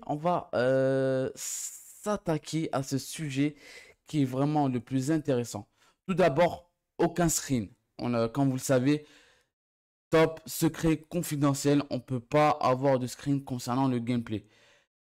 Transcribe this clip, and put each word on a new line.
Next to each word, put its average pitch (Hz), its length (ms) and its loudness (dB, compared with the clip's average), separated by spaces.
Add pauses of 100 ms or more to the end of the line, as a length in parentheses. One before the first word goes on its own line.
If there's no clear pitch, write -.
on 147 120 -4
va, 170 360 -2
euh, 131 800 2
s'attaquer - 1400 -6
à 135 120 -4
ce 135 160 -4
sujet 147 560 -4 (500)
qui 151 160 -2
est 135 40 4
vraiment 143 420 0
le 123 120 -2
plus 131 300 -4
intéressant. 127 580 -2 (380)
Tout 190 80 -4
d'abord, 165 560 2 (300)
aucun 165 280 2
screen. 117 440 -2 (260)
On 120 160 -2
a, 117 160 2
comme 139 200 2
vous 131 80 -2
le - 20 -6
savez, 143 480 2 (1040)
top 160 340 4
secret 160 520 0
confidentiel. 147 920 0
On 127 100 -2
peut 127 200 -6
pas 151 320 2
avoir 131 480 2
de 123 80 -4
screen 139 360 -2
concernant 127 440 -2
le 127 100 0
gameplay. 117 480 -4 (640)